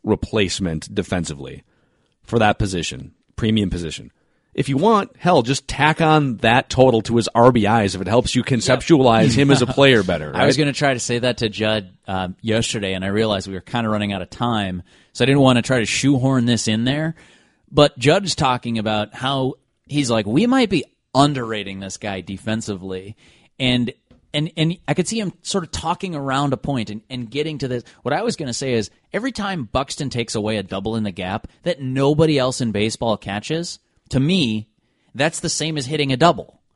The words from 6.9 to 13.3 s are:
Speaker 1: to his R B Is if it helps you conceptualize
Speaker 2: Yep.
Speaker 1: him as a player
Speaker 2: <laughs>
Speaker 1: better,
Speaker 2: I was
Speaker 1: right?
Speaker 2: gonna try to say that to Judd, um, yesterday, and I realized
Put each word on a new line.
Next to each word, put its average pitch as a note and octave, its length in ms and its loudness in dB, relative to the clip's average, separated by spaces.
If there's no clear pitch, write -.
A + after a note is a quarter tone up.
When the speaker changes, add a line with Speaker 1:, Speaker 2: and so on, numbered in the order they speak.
Speaker 1:
to A2+ 140 -2
his G#2+ 180 0
R A#2+ 160 8
B A2+ 140 2
Is G#2 300 2
if F#2 60 -6
it F2+ 60 -4
helps A2+ 280 2
you B2 80 2
conceptualize B2+ 840 4
Speaker 2:
Yep. A#2 40 2
Speaker 1:
him C#3 180 4
as C#3 100 6
a B2 60 2
player B2+ 360 6
Speaker 2:
<laughs> - 0 -
Speaker 1:
better, D#2 320 -4
Speaker 2:
I A#2+ 100 2
was C#3+ 120 4
Speaker 1:
right? D3+ 80 2
Speaker 2:
gonna C#3 80 -2
try C#3 200 0
to A#2+ 60 -4
say A#2+ 200 -2
that A#2+ 200 0
to A2+ 100 0
Judd, G#2+ 420 -2
um, F#2 340 -4
yesterday, A2 520 -2
and F#2 100 -4
I G2 40 -2
realized G2+ 400 0